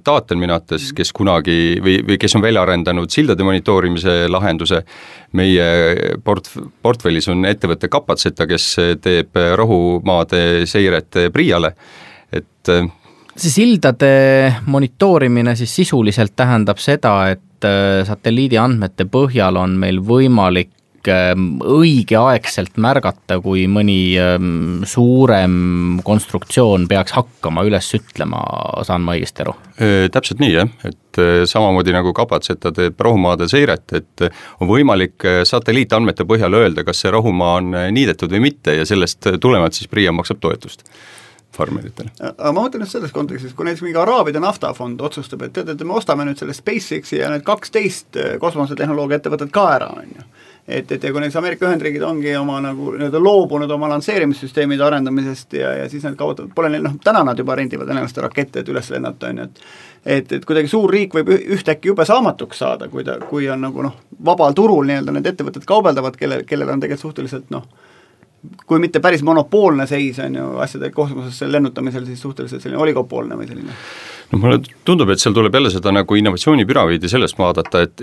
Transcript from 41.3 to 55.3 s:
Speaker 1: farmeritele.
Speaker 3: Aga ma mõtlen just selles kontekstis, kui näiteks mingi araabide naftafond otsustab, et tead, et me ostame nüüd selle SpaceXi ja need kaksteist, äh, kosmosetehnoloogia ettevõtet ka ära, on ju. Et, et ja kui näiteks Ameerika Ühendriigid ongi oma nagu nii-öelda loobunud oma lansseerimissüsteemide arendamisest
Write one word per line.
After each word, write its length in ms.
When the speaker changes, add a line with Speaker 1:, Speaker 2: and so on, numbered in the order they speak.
Speaker 1:
farmeritele. 640
Speaker 3:
Aga 320
ma 140
mõtlen 200
just 120
selles 180
kontekstis, 400
kui 120
näiteks 180
mingi 140
araabide 440
naftafond 640
otsustab, 380
et 100
tead, 160
et 160
me 100
ostame 300
nüüd 120
selle 160
SpaceXi 640
ja 120
need 140
kaksteist, 720
äh, 220
kosmosetehnoloogia 800
ettevõtet 340
ka 220
ära, 180
on 160
ju. 160
Et, 240
et 140
ja 100
kui 80
näiteks 160
Ameerika 300
Ühendriigid 340
ongi 380
oma 260
nagu 300
nii-öelda 260
loobunud 540
oma 160
lansseerimissüsteemide 880
arendamisest 800